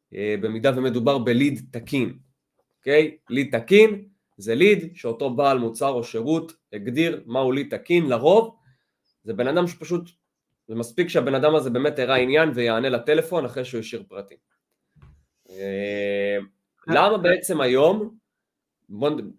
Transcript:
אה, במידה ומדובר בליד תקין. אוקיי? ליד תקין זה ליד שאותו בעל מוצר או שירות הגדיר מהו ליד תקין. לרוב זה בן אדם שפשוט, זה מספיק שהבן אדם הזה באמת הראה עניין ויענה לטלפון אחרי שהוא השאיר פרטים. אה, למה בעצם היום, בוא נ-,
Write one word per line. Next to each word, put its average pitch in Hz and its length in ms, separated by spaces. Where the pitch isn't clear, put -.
אה, 104 260
במידה 110 360
ומדובר 127 420
בליד 123 420
תקין. 117 480
אוקיי? 143 380
ליד 131 280
תקין 202 460
זה 107 180
ליד 170 400
שאותו 123 360
בעל 135 280
מוצר 117 300
או 123 160
שירות 156 480
הגדיר 127 540
מהו 131 260
ליד 135 240
תקין. 170 300
לרוב 147 520
זה 110 60
בן 123 140
אדם 175 180
שפשוט, 170 440
זה 110 60
מספיק 120 340
שהבן 139 260
אדם 147 200
הזה 135 160
באמת 139 280
הראה 131 180
עניין 143 380
ויענה 117 340
לטלפון 156 560
אחרי 127 200
שהוא 127 160
השאיר 110 280
פרטים. 98 300
אה, 101 880
למה 180 320
בעצם 180 420
היום, 156 560
בוא 113 220
נ-, 120 280